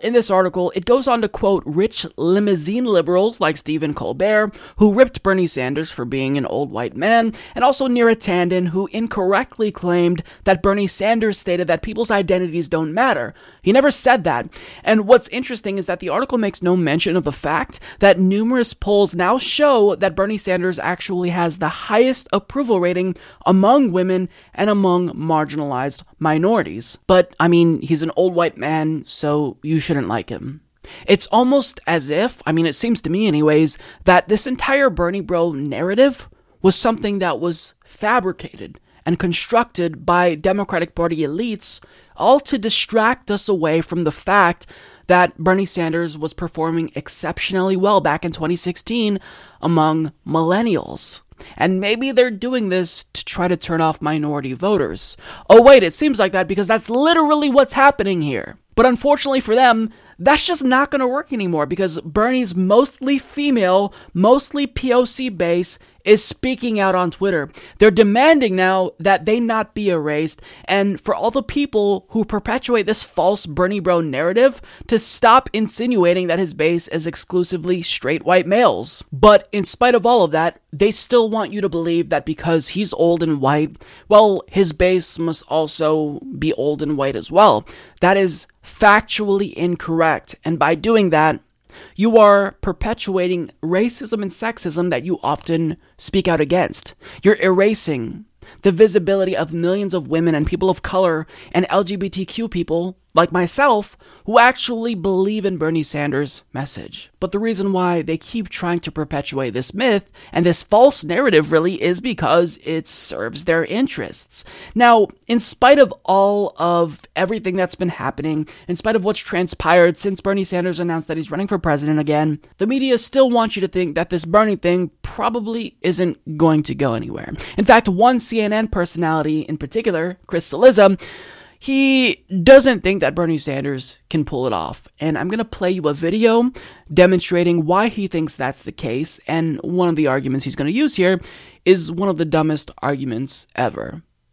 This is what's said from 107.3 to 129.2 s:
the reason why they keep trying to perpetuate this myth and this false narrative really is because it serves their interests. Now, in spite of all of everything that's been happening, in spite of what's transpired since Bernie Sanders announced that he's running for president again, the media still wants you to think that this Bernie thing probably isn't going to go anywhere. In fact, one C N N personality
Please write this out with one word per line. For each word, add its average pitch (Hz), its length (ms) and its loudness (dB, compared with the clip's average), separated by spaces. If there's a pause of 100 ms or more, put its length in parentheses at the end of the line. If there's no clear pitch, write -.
the 202 80 -4
reason 196 340 -2
why 175 300 0
they 160 140 -4
keep 214 320 -10
trying 175 320 -4
to 156 100 -10
perpetuate 139 580 -6
this 123 240 -4
myth 208 380 -2 (200)
and 165 140 0
this 170 160 2
false 247 420 4
narrative 165 480 2
really 165 300 0
is 175 200 -2
because 170 640 -2
it 160 240 -6
serves - 580 -2
their 165 200 0
interests. - 800 -8 (320)
Now, 233 320 6 (180)
in 233 140 0
spite 269 400 4
of 233 120 6 (140)
all 196 540 2
of 170 420 0 (140)
everything 190 400 -2
that's 185 180 -2
been 180 160 -4
happening, 151 580 -6 (200)
in 175 80 -4
spite 220 200 -2
of 190 80 0
what's 208 160 -2
transpired 175 800 2
since 196 240 -6
Bernie 196 220 -2
Sanders 175 360 -4
announced 170 280 -6
that 160 100 -6
he's 156 140 -8
running 190 160 -4
for 202 100 -2
president 151 420 0
again, 151 400 -2 (200)
the 202 80 -2
media 262 320 0
still 269 320 2
wants 226 240 0
you 196 60 -4
to 190 60 -2
think 170 280 -4
that 170 160 -2
this 175 120 0
Bernie 208 320 2
thing 175 360 -2 (100)
probably 226 800 -6
isn't 170 560 -4
going 156 240 4
to - 140 -6
go 139 180 0
anywhere. - 400 -8 (240)
In 208 80 0
fact, 233 240 6
one 226 300 2
C 226 200 2
N 208 140 -2
N 220 140 -2
personality 160 760 -2